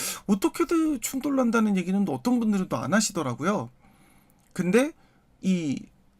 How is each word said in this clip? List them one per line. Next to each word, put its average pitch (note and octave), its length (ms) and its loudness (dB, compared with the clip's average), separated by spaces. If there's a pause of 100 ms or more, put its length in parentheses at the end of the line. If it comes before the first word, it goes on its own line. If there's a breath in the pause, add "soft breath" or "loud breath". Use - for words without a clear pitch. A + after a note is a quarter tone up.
(280 loud breath)
오토캐드 D#4 720 0
충돌 C4+ 360 -4
난다는 A3 420 2
얘기는 F#3+ 280 0
또 D#3 80 -2
어떤 A#3+ 260 0
분들은 G#3 300 0
또 C#3 80 -2
안 A2+ 160 -4
하시더라고요. D3+ 760 -2 (840 soft breath)
근데 G#3+ 380 2 (500 soft breath)
이 E3+ 380 0 (400)